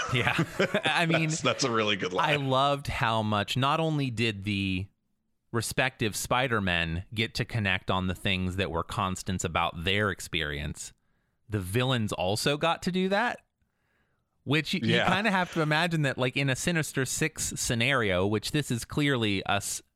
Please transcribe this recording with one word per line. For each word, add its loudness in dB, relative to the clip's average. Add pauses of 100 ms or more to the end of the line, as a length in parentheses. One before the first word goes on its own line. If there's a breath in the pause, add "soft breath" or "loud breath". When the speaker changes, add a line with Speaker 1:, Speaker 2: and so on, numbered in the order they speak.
Speaker 1:
<laughs> -6
Speaker 2:
Yeah. 2 (220)
<laughs> 0
I 2
mean, 2
Speaker 1:
That's, -4
that's 0
a 0
really 2
good -4
line. 2
Speaker 2:
I 2
loved 0
how 0
much, 0
not 2
only 0
did 0
the -2 (640)
respective -2
Spider-Men 0 (100)
get -2
to -2
connect -2
on 0
the -2
things -2
that 0
were -2
constants -4
about -2
their 2
experience, -6 (560)
the -2
villains 0
also 0
got 0
to -2
do 0
that. 0 (1040)
Which 0
you, 0
Speaker 1:
Yeah. 4
Speaker 2:
you 4
kinda 2
have 0
to 0
imagine 2
that, 0
like, 0
in 2
a 2
Sinister 0
Six -2
scenario, 2
which 0
this -2
is -2
clearly 2
a, 2
s-, -4 (140)